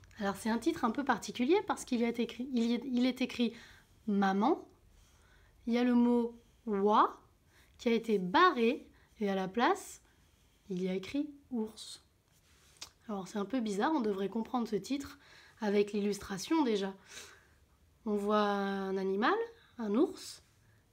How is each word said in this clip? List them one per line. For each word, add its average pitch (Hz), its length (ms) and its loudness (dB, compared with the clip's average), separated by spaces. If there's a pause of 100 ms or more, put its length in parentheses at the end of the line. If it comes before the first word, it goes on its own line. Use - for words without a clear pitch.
(180)
Alors, 196 200 -2
c'est - 120 -4
un 226 80 0
titre 320 280 -2
un 233 40 4
peu 262 140 -4
particulier 254 640 0
parce - 180 -6
qu'il 240 140 -2
y 233 60 2
a 233 40 0
écrit, 240 420 -4
il 233 120 0
y 233 100 0
est, 240 100 -2
il 247 220 0
est 254 160 0
écrit 240 320 -2 (540)
Maman. 196 600 2 (1000)
Il 233 60 0
y 240 40 2
a 247 60 4
le 247 100 4
mot 240 420 4 (300)
Oie 208 560 4 (560)
qui - 120 -2
a - 20 4
été 226 260 0
barré 247 720 4 (300)
et 202 100 0
à 196 60 0
la 190 120 -2
place, 262 540 0 (720)
il 180 100 -4
y 185 80 -2
a 185 60 -2
écrit 277 340 -4 (220)
Ours. - 500 -8 (1080)
Alors, 190 200 -6
c'est - 100 -8
un 202 80 -2
peu 262 140 -2
bizarre, 220 340 0
on 294 80 2
devrait 196 280 -2
comprendre 226 380 -4
ce 208 100 -2
titre 269 420 -6 (420)
avec 208 320 2
l'illustration 202 680 0
déjà. 196 280 0 (1160)
On 208 80 0
voit 208 260 2
un 196 560 -2
animal, 202 400 2 (400)
un 214 160 -4
ours, - 480 -2 (520)